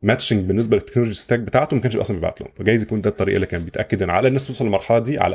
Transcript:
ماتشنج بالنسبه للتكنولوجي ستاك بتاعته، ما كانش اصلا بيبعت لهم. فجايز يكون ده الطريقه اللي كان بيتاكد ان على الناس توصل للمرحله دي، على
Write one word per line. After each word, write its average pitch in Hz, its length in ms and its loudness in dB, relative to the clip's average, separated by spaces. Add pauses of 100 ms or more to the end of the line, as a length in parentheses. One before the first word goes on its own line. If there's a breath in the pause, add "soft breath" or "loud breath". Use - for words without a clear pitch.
ماتشنج 104 440 2
بالنسبه 107 320 2
للتكنولوجي 113 360 -2
ستاك 120 260 -2
بتاعته، 127 360 0
ما 113 60 -2
كانش 110 140 -2
اصلا 104 200 -2
بيبعت 85 260 -4
لهم. - 140 -14
فجايز 107 280 2
يكون 107 180 -2
ده 95 80 0
الطريقه 98 260 0
اللي 92 120 0
كان 87 160 -6
بيتاكد 98 380 -4
ان 92 80 0
على 98 180 2
الناس 135 200 0
توصل 123 180 -4
للمرحله 110 340 2
دي، 117 200 -2
على 90 160 4